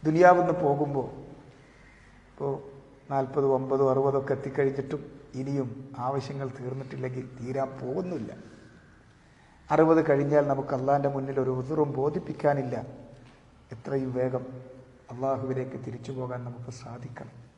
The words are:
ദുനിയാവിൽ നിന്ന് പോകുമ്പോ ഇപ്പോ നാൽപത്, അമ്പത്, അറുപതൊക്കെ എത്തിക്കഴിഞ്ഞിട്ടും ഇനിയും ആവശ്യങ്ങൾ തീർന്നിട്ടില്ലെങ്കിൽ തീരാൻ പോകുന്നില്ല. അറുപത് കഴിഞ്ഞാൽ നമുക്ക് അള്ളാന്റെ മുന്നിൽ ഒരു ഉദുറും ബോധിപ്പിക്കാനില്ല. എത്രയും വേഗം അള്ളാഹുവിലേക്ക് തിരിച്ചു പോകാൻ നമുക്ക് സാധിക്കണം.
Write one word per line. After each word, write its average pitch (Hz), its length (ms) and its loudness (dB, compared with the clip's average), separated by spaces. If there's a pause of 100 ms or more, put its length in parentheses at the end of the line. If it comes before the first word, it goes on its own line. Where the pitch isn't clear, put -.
ദുനിയാവിൽ 175 360 8
നിന്ന് 165 140 2
പോകുമ്പോ 139 480 0 (1300)
ഇപ്പോ 139 320 -4 (480)
നാൽപത്, 135 440 2
അമ്പത്, 135 360 4
അറുപതൊക്കെ 135 420 2
എത്തിക്കഴിഞ്ഞിട്ടും 135 800 -2 (220)
ഇനിയും 135 640 -4
ആവശ്യങ്ങൾ 135 500 -4 (120)
തീർന്നിട്ടില്ലെങ്കിൽ 127 680 -8 (120)
തീരാൻ 127 280 -4
പോകുന്നില്ല. 139 640 -6 (1400)
അറുപത് 160 400 6
കഴിഞ്ഞാൽ 143 380 6
നമുക്ക് 135 260 0
അള്ളാന്റെ 139 340 2
മുന്നിൽ 135 320 -2
ഒരു 127 100 2
ഉദുറും 139 420 0
ബോധിപ്പിക്കാനില്ല. 135 1120 -2 (680)
എത്രയും 135 400 -4
വേഗം 127 340 -2 (640)
അള്ളാഹുവിലേക്ക് 131 760 -4
തിരിച്ചു 120 260 -10
പോകാൻ 123 320 -8
നമുക്ക് 120 260 -12
സാധിക്കണം. 123 600 -14 (280)